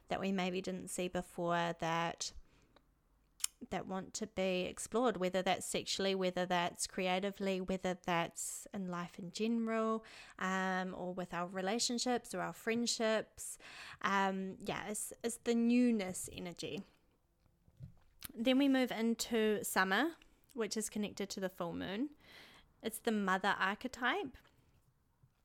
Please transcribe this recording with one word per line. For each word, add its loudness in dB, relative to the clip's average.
that -2
we 0
maybe 0
didn't -6
see -2
before 0
that, 0
that -4
want -6
to -6
be 0
explored, 0
whether 0
that's 0
sexually, 0
whether 2
that's 0
creatively, 0
whether 0
that's -2
in -4
life -6
in -8
general, 0
um, 0
or -4
with -6
our -2
relationships 0
or -2
our -2
friendships. 0
Um, 2
yeah, -2
it's, -6
it's -2
the 4
newness 4
energy. -6
Then 4
we 6
move 4
into 2
summer, 2
which -2
is -2
connected -4
to -8
the 2
full -6
moon. -2
It's -4
the 0
mother 2
archetype, -2